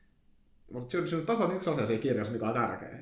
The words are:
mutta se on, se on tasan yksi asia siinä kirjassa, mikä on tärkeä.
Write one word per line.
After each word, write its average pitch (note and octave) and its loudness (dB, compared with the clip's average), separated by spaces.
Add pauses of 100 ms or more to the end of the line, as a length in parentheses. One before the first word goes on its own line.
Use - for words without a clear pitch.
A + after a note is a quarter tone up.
(720)
mutta B2 -8
se F3+ 0
on, D#3 0
se D#3+ 0
on D#3 -2
tasan G3 2
yksi - 0
asia C3+ 2
siinä A2 2
kirjassa, A2+ 2
mikä A2 -2
on A#2 2
tärkeä. A2+ -2